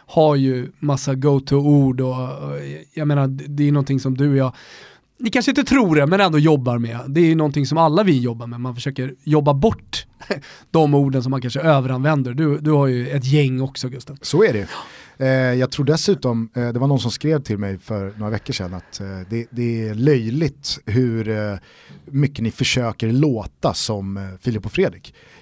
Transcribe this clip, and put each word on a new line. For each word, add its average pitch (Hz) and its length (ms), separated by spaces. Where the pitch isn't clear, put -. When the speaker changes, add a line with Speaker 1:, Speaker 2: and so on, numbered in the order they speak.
Speaker 1:
har 151 300
ju 131 420
massa 139 360
go-to-ord 139 880
och, 127 280
och 143 300
jag 151 140
menar, 143 180
det, 135 220
det 143 200
är 143 40
någonting 139 280
som 131 160
du 143 140
och 139 60
jag, 131 180
ni 226 120
kanske 247 200
inte 269 140
tror 208 320
det, 143 100
men 190 140
ändå 160 180
jobbar 139 400
med. 117 300
Det 147 120
är 170 60
ju 160 80
någonting 147 320
som 151 120
alla 165 240
vi 156 180
jobbar 120 260
med. 120 140
Man 123 140
försöker 135 400
jobba 147 300
bort - 520
<laughs> - 420
de 151 240
orden 139 280
som 131 80
man 131 100
kanske 123 200
överanvänder. 135 720
Du, 143 240
du 147 120
har 143 160
ju 123 220
ett 139 160
gäng 131 360
också, 131 280
Gustav. 135 340
Speaker 2:
Så 180 220
är 175 80
det. 101 160
Eh, 131 100
jag 127 160
tror 147 140
dessutom, 131 720
eh, 120 120
det 120 100
var 131 80
någon 139 140
som 120 100
skrev 151 320
till 107 160
mig 98 200
för 101 380
några 107 140
veckor 113 220
sedan 92 220
att, - 260
eh, 98 60
det, 117 200
det 117 380
är 107 60
löjligt 131 920
hur, 113 420
eh, 107 260
mycket 139 380
ni 110 80
försöker 117 640
låta 127 640
som, 98 420
eh, 98 60
Filip 107 260
och 104 60
Fredrik. 127 420